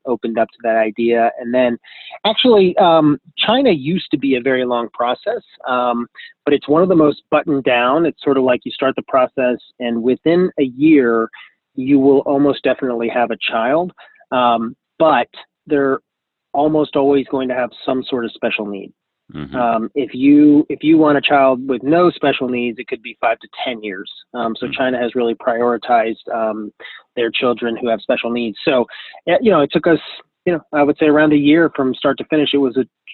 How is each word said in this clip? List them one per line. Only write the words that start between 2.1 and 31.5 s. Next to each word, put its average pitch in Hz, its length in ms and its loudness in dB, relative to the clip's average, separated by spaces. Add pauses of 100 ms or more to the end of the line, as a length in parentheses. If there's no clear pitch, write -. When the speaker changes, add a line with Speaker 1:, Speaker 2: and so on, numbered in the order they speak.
Speaker 1:
actually, 208 540 2
um, 165 400 4 (180)
China 254 340 0
used 160 420 -2
to 156 40 2
be 131 200 -2
a 120 40 -4
very 131 240 -2
long 120 300 -4
process, 202 480 -4 (240)
um, 123 400 -2 (380)
but 143 100 0
it's - 140 -2
one 156 160 2
of 185 40 2
the 185 60 2
most 151 340 2
buttoned 143 360 -2
down. 127 420 2
It's - 160 -6
sort 139 160 0
of 127 60 2
like 127 200 0
you 123 60 -10
start 135 240 -4
the - 140 -8
process, 127 500 0 (220)
and 117 240 -4
within 165 560 0
a 143 40 0
year, 127 640 2 (460)
you 135 240 2
will 135 220 4
almost 143 420 0
definitely 123 460 -2
have 117 240 -2
a 110 40 -6
child. 135 540 -2 (400)
Um, 120 460 0 (240)
but 143 280 2 (380)
they're 139 320 0 (560)
almost 151 420 0
always 139 320 2
going 131 180 -4
to 127 80 -6
have 123 140 -4 (160)
some 131 180 -4
sort 120 220 -6
of 110 80 -8
special 113 340 -6
need. 101 240 -12 (420)
Speaker 2:
Mm-hmm. 73 220 -12
Speaker 1:
Um, 117 400 -2
if 127 200 -6
you, 147 560 6
if 135 120 -8
you 160 140 4
want 147 220 4
a - 20 -2
child 135 480 2
with 123 140 -4
no 165 280 2
special 135 380 -2
needs, 120 300 -4
it 120 100 -16
could 110 140 -10
be 113 180 -18
five 113 200 -2
to - 80 -20 (160)
ten 120 180 -8
years. 101 280 -10 (220)
Um, 117 260 -6
so 127 80 -6
Speaker 2:
Mm-hmm. 139 60 -10
Speaker 1:
China 127 260 -2
has 120 160 -4
really 117 200 -2
prioritized, 117 1000 -2
um, 107 380 -6 (440)
their 117 140 -2
children 117 460 -2
who 120 120 -6
have 113 120 -2
special 117 300 -4
needs. 117 340 -4
So, 131 220 0 (400)
yeah, 175 160 2
you 226 80 2
know, 170 100 4
it 139 100 0
took - 160 -2
us, 165 140 2 (460)
you 180 80 0
know, 156 60 -4 (120)
I 151 100 0
would 147 160 2
say 160 80 0
around 151 280 4
a - 20 4
year 147 400 4